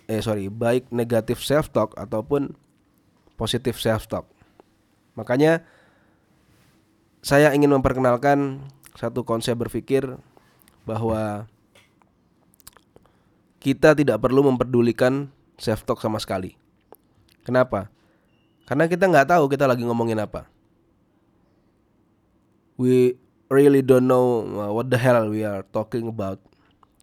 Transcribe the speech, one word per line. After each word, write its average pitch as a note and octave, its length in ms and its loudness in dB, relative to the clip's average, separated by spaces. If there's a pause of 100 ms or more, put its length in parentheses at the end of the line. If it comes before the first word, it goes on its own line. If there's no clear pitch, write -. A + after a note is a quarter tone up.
eh, A2 160 -4
sorry, G2+ 320 -4
baik A#2+ 400 -2
negatif A#2 480 -2
self D3 320 -2
talk A2 240 -2
ataupun B2+ 560 -4 (880)
positif A#2+ 400 -4
self A2 240 -2
talk. F2 240 -10 (880)
Makanya D3 480 0 (1600)
saya D3 320 4
ingin C#3+ 160 4
memperkenalkan C3+ 880 0 (320)
satu A#2+ 320 -8
konsep A#2 320 -4
berpikir A#2+ 480 -4 (800)
bahwa A2 640 -6 (2000)
kita C#3+ 400 4
tidak B2 240 2
perlu C3 240 4
memperdulikan B2+ 880 0 (240)
self A2 320 -4
talk B2 140 -2
sama G#2+ 180 -4
sekali. F#2+ 320 -8 (880)
Kenapa? B2 480 -2 (760)
Karena D3 180 0
kita F3+ 240 0
nggak D3+ 240 4
tahu D#3 160 4
kita C#3 160 0
lagi B2 160 2
ngomongin A#2 400 -2
apa. - 240 -10 (2250)
We B2+ 400 2 (300)
really C#3 340 4
don't B2+ 240 4
know, B2 380 2
uh, G2+ 260 -6
what A#2+ 160 -4
the B2+ 80 0
hell A#2+ 320 2
we G#2+ 160 -4
are G2+ 300 -6
talking A2+ 340 -6
about. G2+ 320 -8 (640)